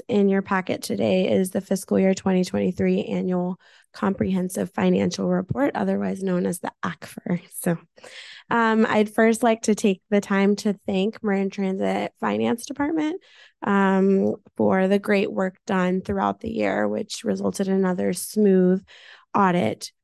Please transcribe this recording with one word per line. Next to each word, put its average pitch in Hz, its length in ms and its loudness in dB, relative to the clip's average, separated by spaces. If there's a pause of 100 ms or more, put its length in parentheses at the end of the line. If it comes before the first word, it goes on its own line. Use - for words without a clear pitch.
in 202 220 4
your 196 140 2
packet 185 400 -2
today 196 480 0
is 190 180 2
the 196 120 -4
fiscal 196 360 -2
year 190 160 4
twenty 185 320 0
twenty-three 190 600 0
annual 180 540 -4 (340)
comprehensive 190 800 -2
financial 185 540 0
report, 185 460 0
otherwise 196 480 -2
known 185 240 -2
as 180 140 -4
the - 120 -6 (120)
acfr. - 580 -6 (180)
So, 170 180 -2 (720)
um, 220 360 2
I'd 214 280 2
first 226 300 4
like 226 200 2
to 214 120 2
take 196 340 0
the 202 120 4
time 196 360 2
to 208 160 -2 (120)
thank 196 380 -2
Marin 196 260 0
Transit 196 680 -2
Finance 220 480 -2
Department, 302 540 -4 (420)
um, 196 720 2 (200)
for 190 320 2
the 202 120 2
great 202 320 0
work 190 240 -4 (100)
done 185 360 0
throughout 196 400 -4
the 113 100 -8
year, 104 360 -2
which 107 360 -6
resulted 196 460 -2
in 190 40 2
another 190 400 0
smooth 185 720 2 (520)
audit, 175 560 0 (120)